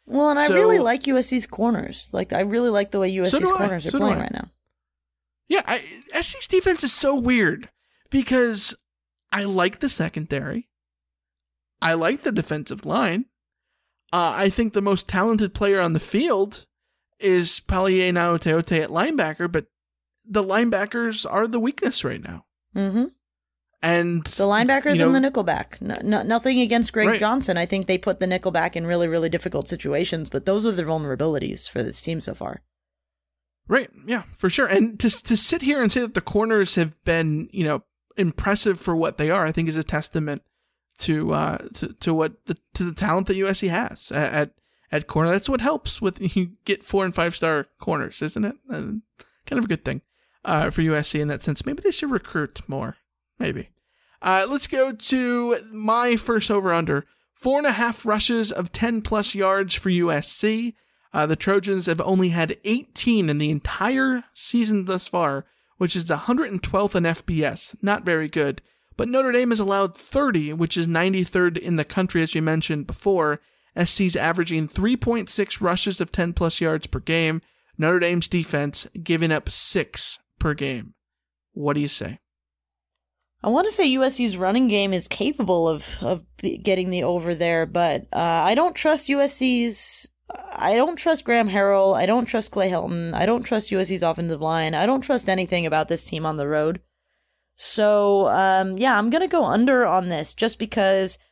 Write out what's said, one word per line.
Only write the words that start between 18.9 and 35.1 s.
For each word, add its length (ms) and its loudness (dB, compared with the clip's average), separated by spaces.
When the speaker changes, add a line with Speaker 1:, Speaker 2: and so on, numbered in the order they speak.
Speaker 2:
but 160 -2
the 200 0
linebackers 840 0
are 200 0
the 120 -2
weakness 440 -2
right 180 -4
now. 240 -14
Speaker 1:
Mm-hmm. 300 0
Speaker 2:
And 440 0
Speaker 1:
The 180 -2
linebackers 540 2
Speaker 2:
you 120 4
know, 60 4
Speaker 1:
and 100 4
the 60 0
nickelback. 500 -2
No, 220 -6
no, 200 0
nothing 360 2
against 320 2
Greg 160 2
Speaker 2:
Right. 120 2
Speaker 1:
Johnson. 380 0
I 80 0
think 220 -2
they 100 2
put 220 -2
the 80 0
nickelback 480 0
in 100 -4
really, 220 2
really 220 0
difficult 400 -2
situations, 600 -2
but 160 -4
those 200 2
are 60 2
the 120 -2
vulnerabilities 840 -2
for 120 -4
this 200 -6
team 200 -4
so 140 -4
far. 260 -10
Speaker 2:
Right, 200 0
yeah, 180 -4
for 140 0
sure. 160 0
And 340 2
to, 100 4
to 280 0